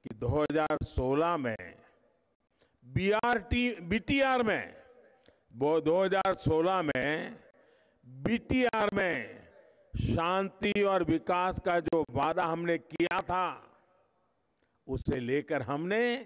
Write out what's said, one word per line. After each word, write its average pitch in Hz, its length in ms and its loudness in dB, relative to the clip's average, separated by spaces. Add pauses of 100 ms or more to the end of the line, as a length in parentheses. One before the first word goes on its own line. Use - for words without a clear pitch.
कि - 100 -10
दो 117 140 -4
हज़ार 151 560 0
सोलह 147 520 0
में 113 380 -6 (1080)
बीआरटी, 214 840 2 (120)
बीटीआर 254 600 2
में, 151 320 -2 (800)
वो 147 280 2
दो 165 220 4
हज़ार 190 320 2
सोलह 175 460 2
में 156 580 -2 (680)
बीटीआर 220 880 -2
में 160 500 -4 (500)
शांति 190 920 0
और 190 200 2
विकास 180 640 0
का 175 140 2
जो 165 320 0
वादा 156 320 0
हमने 170 340 0
किया 170 440 -2
था, 175 480 -4 (1160)
उसे 131 320 -4
लेकर 135 420 -2
हमने 160 420 -2 (220)